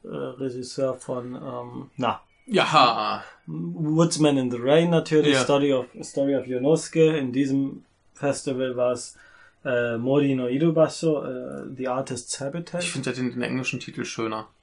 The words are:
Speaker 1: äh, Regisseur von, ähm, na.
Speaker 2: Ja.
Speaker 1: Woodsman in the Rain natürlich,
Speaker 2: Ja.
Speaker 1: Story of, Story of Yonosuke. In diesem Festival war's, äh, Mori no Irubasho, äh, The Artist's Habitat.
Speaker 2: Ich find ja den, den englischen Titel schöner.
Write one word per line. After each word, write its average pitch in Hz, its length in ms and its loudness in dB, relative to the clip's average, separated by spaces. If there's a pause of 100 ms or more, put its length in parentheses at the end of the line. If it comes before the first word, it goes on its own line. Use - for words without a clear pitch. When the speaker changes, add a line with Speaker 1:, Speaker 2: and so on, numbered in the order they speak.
Speaker 1:
äh, - 120 -16
Regisseur 131 800 -6
von, 123 380 -10
ähm, 123 640 -12
na. 120 240 -2 (240)
Speaker 2:
Ja. 117 800 4 (240)
Speaker 1:
Woodsman 160 920 2
in 127 140 0
the 123 80 -4
Rain 156 300 4
natürlich, 151 440 4
Speaker 2:
Ja. 135 80 4
Speaker 1:
Story 143 320 4
of, 127 120 0 (180)
Story 139 320 0
of 120 120 -2
Yonosuke. 156 720 2
In 131 140 -2
diesem 135 520 0 (300)
Festival 131 640 -4
war's, 123 420 -2 (460)
äh, 120 340 -2
Mori 139 380 2
no 127 120 -2
Irubasho, 156 760 2
äh, 131 420 -8 (100)
The 131 120 -6
Artist's 127 540 -4
Habitat. 170 420 -6
Speaker 2:
Ich 147 80 -6
find 131 140 -6
ja 131 60 -2
den, 123 200 -2
den 123 120 -6
englischen 127 360 -4
Titel - 260 -8
schöner. 110 420 -6 (160)